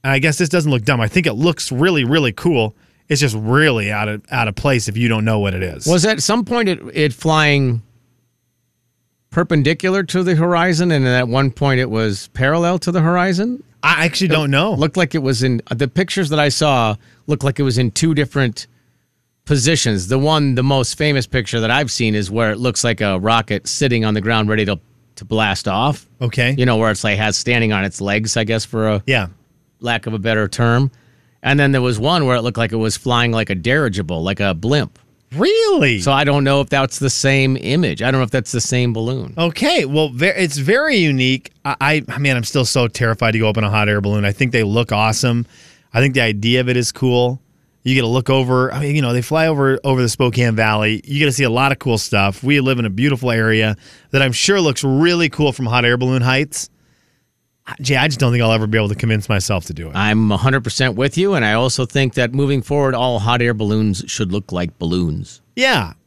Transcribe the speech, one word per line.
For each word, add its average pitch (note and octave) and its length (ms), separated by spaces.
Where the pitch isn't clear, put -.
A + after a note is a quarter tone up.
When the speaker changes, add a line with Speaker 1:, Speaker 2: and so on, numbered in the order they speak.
Speaker 1:
And - 80
I C#3 80
guess D3+ 180
this F3 120
doesn't D3+ 220
look A#2+ 120
dumb. B2+ 160
I A2+ 80
think E3+ 200
it B2 60
looks D3+ 380
really, D3+ 320
really C3+ 300
cool. A#2+ 420
It's C#3 140
just B2 160
really A2+ 540
out G#2+ 180
of, G#2 120
out A#2+ 160
of G2+ 80
place C3 340
if G#2 80
you A#2 100
don't A2 160
know A2 160
what G2 140
it F#2 100
is. E2+ 220
Speaker 2:
Was E3 200
at G#3+ 160
some A3 240
point A#3 240
it, F3 100
it D3+ 200
flying C#3+ 680
perpendicular E3+ 760
to F3+ 200
the F3+ 120
horizon, E3+ 560
and C#3 140
at B2+ 220
one C3 240
point C3+ 280
it B2+ 100
was A2 400
parallel E3+ 500
to F3 120
the F3 100
horizon? F3+ 600
Speaker 1:
I D#3+ 220
actually F3 220
Speaker 2:
It - 40
Speaker 1:
don't D3+ 200
know. F3 220
Speaker 2:
looked D3+ 240
like E3 180
it D#3+ 80
was C3 200
in, B2 180
the C3 140
pictures F3 420
that D3+ 100
I D3 100
saw B2 460
looked D3 160
like C#3 160
it D3 40
was B2 140
in B2 140
two D#3+ 220
different C3+ 540
positions. A#2+ 640
The C3 120
one, D3 360
the B2+ 80
most C3+ 340
famous C#3+ 280
picture A#2+ 360
that A2+ 100
I've C3+ 200
seen A2 240
is G2+ 140
where A2 220
it G2+ 60
looks B2 260
like A#2 180
a G2 180
rocket G#2+ 480
sitting A#2+ 380
on A2 80
the G#2+ 80
ground A2 280
ready G#2+ 160
to, F#2+ 140
to G#2 100
blast G#2+ 420
off. A#2 400
Speaker 1:
Okay. B2 360
Speaker 2:
You B2+ 80
know, A#2+ 120
where A2 140
it's G2 120
like, G#2 140
has G#2+ 200
standing A#2 340
on G2 140
its G2 160
legs, G#2 360
I A2+ 60
guess, A2 220
for A2 240
a G2+ 180
Speaker 1:
Yeah. A#2+ 200
Speaker 2:
lack A#2 280
of A2 60
a A2 60
better A2 280
term. A#2+ 440
And C3+ 160
then C#3 140
there C3 100
was B2 180
one D3+ 260
where B2+ 100
it A#2+ 60
looked A#2 160
like A2+ 160
it A2+ 40
was A2 200
flying A#2+ 340
like A2+ 180
a G2 60
dirigible, F#2 680
like F#2+ 180
a G2 120
blimp. A2+ 460
Speaker 1:
Really? E4+ 640
Speaker 2:
So C#3 100
I C#3 120
don't C#3+ 200
know C#3 180
if C3+ 80
that's C3+ 300
the C3+ 100
same C3+ 460
image. C3 460
I A#2+ 80
don't C3+ 100
know C3 60
if G#2+ 60
that's C3 200
the A#2+ 80
same B2 340
balloon. A2+ 440
Speaker 1:
Okay. E3+ 480
Well, D3 240
ve-, B2+ 160
it's F3+ 320
very A#3 400
unique. C3 540
I, C#3 460
I, A#2 100
man, C#3 160
I'm A#2 80
still C3 220
so A#2+ 220
terrified A2+ 440
to A2+ 80
go A2 80
up G#2 80
in A2 80
a G2+ 60
hot G#2 200
air G#2 120
balloon. G2+ 240
I G2+ 60
think B2 200
they A#2 120
look A2 280
awesome. A2+ 540
I A#2 80
think C3+ 140
the C3 60
idea A2+ 400
of B2 60
it B2 100
is A#2+ 140
cool. B2 480
You B2+ 100
get C3 80
to A#2 60
look B2 240
over. B2+ 420
I C3+ 80
mean, D3 140
you D3+ 80
know, A#2+ 100
they B2 80
fly D#3+ 260
over, C#3 360
over C3 180
the A#2+ 80
Spokane A#2 460
Valley. G#2+ 500
You C#3 140
get D3+ 60
to C#3 60
see C3 120
a B2 80
lot C3+ 200
of C3 80
cool A2+ 200
stuff. G2 440
We C#3+ 160
live C3 200
in A2+ 60
a G#2+ 40
beautiful B2 400
area A2 480
that C3+ 140
I'm B2+ 100
sure G3 260
looks D3+ 240
really D#3+ 460
cool D3 240
from B2+ 140
hot A#2+ 180
air A#2+ 100
balloon B2+ 280
heights. C3+ 460
I, - 160
Jay, C#3 140
I C3 120
just C3 120
don't B2 120
think A#2+ 120
I'll A2+ 80
ever A2 160
be G#2+ 120
able G#2 100
to G#2 60
convince A2 340
myself G2 360
to E2+ 80
do D#2+ 160
it. D2 60
Speaker 2:
I'm G#2+ 360
a G2 60
hundred C3 260
percent A#2+ 320
with C3+ 240
you, G3 160
and B2 100
I G#2+ 80
also B2 320
think C3+ 300
that A#2+ 180
moving C#3 300
forward, C#3+ 320
all A#2+ 240
hot A#2 240
air A#2+ 100
balloons G#2+ 540
should G2 240
look G2 200
like F2 280
balloons. E2+ 600
Speaker 1:
Yeah. A#3+ 380